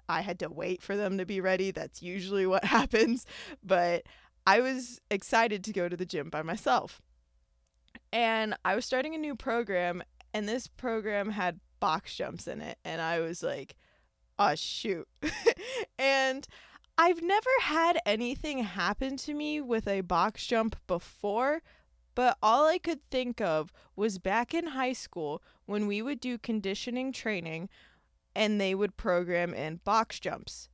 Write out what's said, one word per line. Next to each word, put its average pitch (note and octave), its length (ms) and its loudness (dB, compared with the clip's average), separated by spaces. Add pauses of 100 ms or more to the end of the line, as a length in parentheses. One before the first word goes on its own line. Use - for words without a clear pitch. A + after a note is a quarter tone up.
I E3 120 0
had F#3 180 -6
to D#3+ 100 -4
wait D#3+ 320 -4
for G3 140 -4
them G3 220 -2
to F#3 80 -2
be F#3+ 160 -4
ready. F#3 300 2
That's D#3+ 300 -10
usually F#3+ 440 -2
what F#3 200 4
<laughs> - 0 -
happens. B3 600 4 (380)
But F3 400 4 (420)
I G3+ 140 8
was B3+ 400 -2 (100)
excited G#3 540 2
to G#3+ 100 -6
go F3 140 0
to F3 80 -4
the F3 100 -4
gym D#3+ 240 -6
by D#3 120 -4
myself. G#3+ 600 0 (1080)
And A3 440 2 (100)
I F#3+ 100 2
was B3 100 -2
starting C#4+ 300 -2
a D#4 40 -4
new D4 160 -4
program, F#3+ 680 -2 (300)
and G#3+ 140 -2
this A#3+ 200 -4
program G#3+ 640 -4
had F3+ 280 -2 (200)
box F3 360 -2
jumps - 320 -8
in - 140 -8
it. - 240 -10
And E3 160 -6
I E3 180 0
was E3 240 -4
like, C#3 320 -6 (640)
"Oh, F#3 180 4
shoot." - 520 -6 (140)
<laughs> D4 60 -2 (720)
And C4+ 480 2 (500)
I've E4+ 240 6
never G4+ 280 2 (120)
had E4 440 4
anything B3 540 -2
happen G#3 580 -2
to D4 160 -6
me D4+ 280 -4
with A#3 260 0
a G3 140 0
box F3+ 440 0
jump A3+ 300 2 (120)
before, A3 720 0 (540)
but B3 260 4
all B3 260 6
I F4 100 4
could E4 220 -2 (100)
think B3 320 -2
of D#3 300 0 (240)
was G3 240 0
back A3 340 0
in E4+ 140 -2
high C4 260 -2
school D#3 480 -6 (240)
when G#3 220 -2
we G3+ 140 -2
would C4 180 -4
do B3 180 -4
conditioning A3+ 720 -4
training F3 580 -6 (640)
and G#3+ 240 2
they F#3+ 160 2
would G3 220 -2
program F3 560 0
in D#3 240 -6
box A3 420 0
jumps. - 540 -10